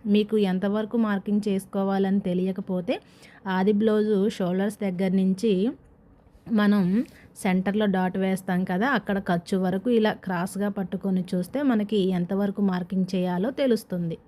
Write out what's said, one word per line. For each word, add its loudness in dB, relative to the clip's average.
మీకు 2
ఎంతవరకు 0
మార్కింగ్ 0
చేసుకోవాలని 0
తెలియకపోతే -2
ఆది 2
బ్లౌజ్ 2
షోల్డర్స్ -2
దగ్గర -2
నుంచి 2
మనం 2
సెంటర్లో 0
డాట్ 0
వేస్తాం 0
కదా, 0
అక్కడ 0
ఖర్చు -2
వరకు 0
ఇలా 4
క్రాస్గా -4
పట్టుకొని -2
చూస్తే -2
మనకి 0
ఎంతవరకు 0
మార్కింగ్ -2
చేయాలో -2
తెలుస్తుంది. -2